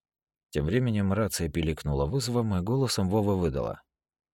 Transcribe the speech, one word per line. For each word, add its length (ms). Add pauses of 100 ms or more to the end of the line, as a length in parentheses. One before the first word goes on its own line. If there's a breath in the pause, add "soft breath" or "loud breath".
(520)
Тем 140
временем 480
рация 340
пиликнула 560
вызовом, 500
и 60
голосом 480
Вова 260
выдала. 480 (520)